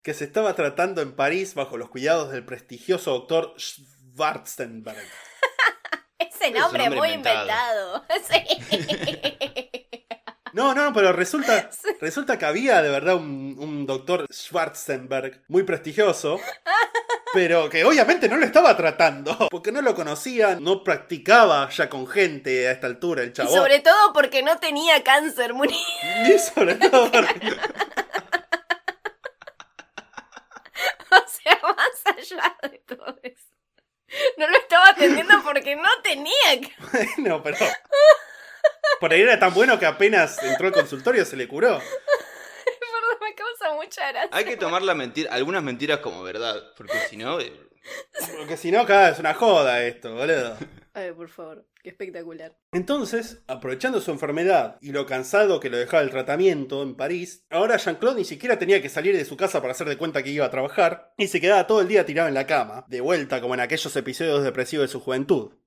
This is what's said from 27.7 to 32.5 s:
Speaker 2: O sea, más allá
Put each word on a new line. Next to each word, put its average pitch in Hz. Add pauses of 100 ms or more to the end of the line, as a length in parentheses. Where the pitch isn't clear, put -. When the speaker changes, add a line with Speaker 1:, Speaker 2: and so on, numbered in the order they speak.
Speaker 2:
O 381
sea, -
más 466
allá 349 (140)